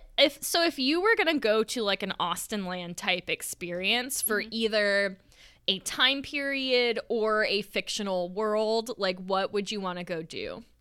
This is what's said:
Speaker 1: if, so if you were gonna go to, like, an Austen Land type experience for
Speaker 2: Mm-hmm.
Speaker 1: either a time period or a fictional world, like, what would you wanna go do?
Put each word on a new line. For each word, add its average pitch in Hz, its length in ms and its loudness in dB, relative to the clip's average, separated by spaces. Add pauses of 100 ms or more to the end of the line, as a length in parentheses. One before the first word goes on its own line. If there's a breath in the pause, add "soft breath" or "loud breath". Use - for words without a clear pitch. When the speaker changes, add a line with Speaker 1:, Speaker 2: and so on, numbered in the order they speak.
(180)
Speaker 1:
if, - 240 4
so - 220 2
if 330 160 2
you 285 220 2
were 440 160 6
gonna 330 200 4
go 220 280 4
to, 247 180 -4
like, 196 180 0
an 190 180 -4
Austen 185 460 -4
Land 180 320 -6
type 180 320 0
experience 190 920 -2
for 208 200 0
Speaker 2:
Mm-hmm. 220 120 -8
Speaker 1:
either 208 640 2 (500 soft breath)
a 190 120 0
time 269 420 2
period 262 760 0 (120)
or 214 360 2
a 196 160 0
fictional 190 680 -4
world, 220 680 0
like, 185 220 -2
what 190 340 0
would 202 180 -2
you 208 100 -6
wanna 180 240 -6
go 170 180 -6
do? 101 400 -10 (180)